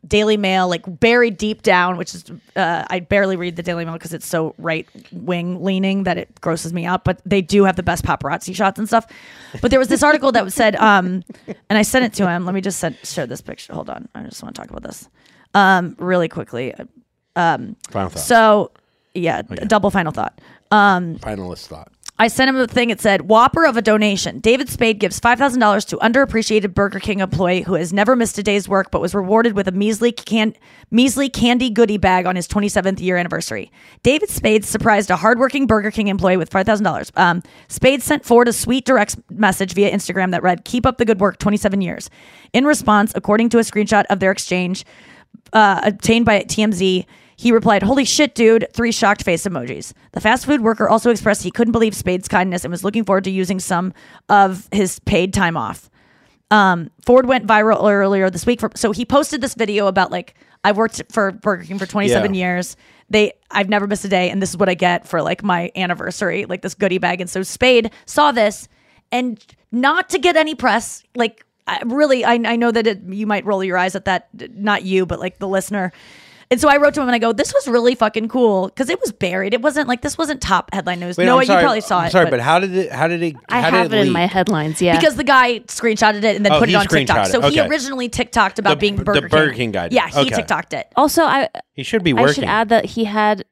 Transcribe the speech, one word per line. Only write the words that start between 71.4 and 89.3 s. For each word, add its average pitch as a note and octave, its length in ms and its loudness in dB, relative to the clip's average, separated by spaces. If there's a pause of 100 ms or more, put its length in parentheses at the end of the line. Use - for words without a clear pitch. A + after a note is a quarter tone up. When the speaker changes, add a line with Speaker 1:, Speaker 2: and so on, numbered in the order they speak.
Speaker 1:
I, - 180 -6
really, C4 400 2
I, A#3 80 4
I A#3 220 0
know A#3 160 2
that A3 160 0
it, G3+ 200 -2
you G3+ 200 -6
might G#3 180 -2
roll F#3+ 180 -2
your F#3 140 -2
eyes F#3 180 -2
at F#3+ 100 -8
that, F#3 220 -2 (280)
not G3+ 280 -2
you, F#3 220 0
but, E3+ 140 -8
like, - 200 -8
the G3 80 -8
listener. F#3+ 440 -4 (600)
And B3 80 2
so D4+ 80 4
I C#4+ 100 6
wrote C#4+ 180 4
to D4+ 80 -2
him B3+ 40 -2
and B3 60 2
I A#3 60 2
go, A3+ 120 0
"This A3 220 -2
was C5+ 140 0
really A#3+ 260 2
fucking A3+ 340 -2
cool," G#3+ 480 0
'cause B3+ 140 -4
it F#4 100 -4
was - 120 -4
buried. F#3+ 420 -4
It A#3 80 -2
wasn't, C#4+ 260 -2
like, A#3+ 140 -2
this - 160 -8
wasn't D4+ 240 -4
top - 320 -2
headline F3+ 260 -4
news. F3 160 -8
Speaker 2:
Wait, F3 100 2
Speaker 1:
Noah, B3+ 160 6
Speaker 2:
I'm B3+ 40 2
sorry. F#3+ 140 4
Speaker 1:
you E3+ 40 4
probably A3 180 2
saw F#3 180 0
Speaker 2:
I'm E3+ 80 0
Speaker 1:
it, D#3 40 -2
Speaker 2:
sorry, F3 140 6
Speaker 1:
but D3+ 60 0
Speaker 2:
but B2 80 0
how D3 200 2
did F#3 160 -4
it, F#3 160 -2
how C#3 160 -2
did E3+ 140 -2
it, D#3+ 140 -4 (140)
Speaker 3:
I A#3+ 120 0
Speaker 2:
how - 80 2
Speaker 3:
have A#3 220 2
Speaker 2:
did A3 80 0
Speaker 3:
it - 20 4
Speaker 2:
it F#3+ 60 4
Speaker 3:
in F3+ 60 0
my F3 100 0
Speaker 2:
leak? G3 80 0
Speaker 3:
headlines, E3+ 500 0
yeah. E3+ 180 4
Speaker 1:
Because A#3+ 160 4
the C#4+ 80 -4
guy B3 440 4
screenshotted G#3+ 560 0
it A3 120 2
and G#3 80 -2
then G3+ 100 4
Speaker 2:
Oh, D#3 40 4
Speaker 1:
put C#3+ 100 4
it E3 40 0
Speaker 2:
he F#3 40 2
Speaker 1:
on G3+ 120 2
TikTok. D#3 300 2 (100)
Speaker 2:
screenshotted. F#2 60 -2
Speaker 1:
So - 80 2
he D4 200 2
Speaker 2:
Okay. - 80 0
Speaker 1:
originally C4 400 -4
TikToked A3 480 -2
about G#3 140 -6
Speaker 2:
The, D3+ 60 0
Speaker 1:
being G3+ 180 -2
Speaker 2:
the G3 80 -4
Speaker 1:
Burger G3 260 0
Speaker 2:
Burger D#3 220 4